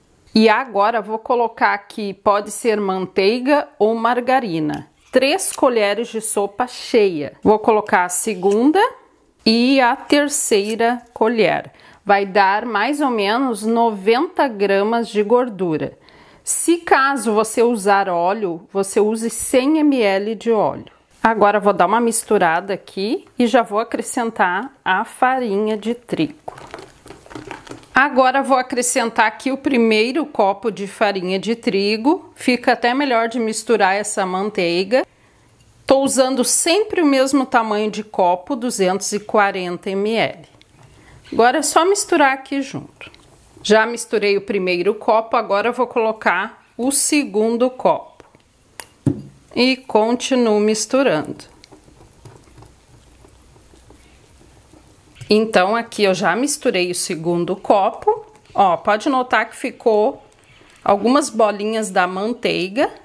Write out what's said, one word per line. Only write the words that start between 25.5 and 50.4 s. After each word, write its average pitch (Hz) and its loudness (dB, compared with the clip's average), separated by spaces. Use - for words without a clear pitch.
de 214 -4
trigo. - -6
Agora 262 2
vou 254 2
acrescentar 240 0
aqui 214 -4
o 269 -4
primeiro 247 2
copo 202 -2
de 196 -8
farinha 190 -2
de 208 -4
trigo. 220 -2
Fica 247 0
até 247 0
melhor 247 0
de 240 -6
misturar 220 0
essa 208 -4
manteiga. 190 -2
Tô 269 0
usando 262 0
sempre 370 0
o 302 2
mesmo 269 2
tamanho 214 0
de 214 -8
copo, 180 -2
duzentos 196 -2
e 208 -6
quarenta 196 -2
M 202 -2
L. 160 -4
Agora 247 4
é 285 0
só 320 2
misturar 339 2
aqui 277 -6
junto. - -14
Já 220 4
misturei 214 -2
o 196 -2
primeiro 185 -2
copo, 220 0
agora 208 0
eu 247 -2
vou 247 -2
colocar 220 -2
o 254 -2
segundo 233 0
copo. - -2
E 254 2
continuo 233 0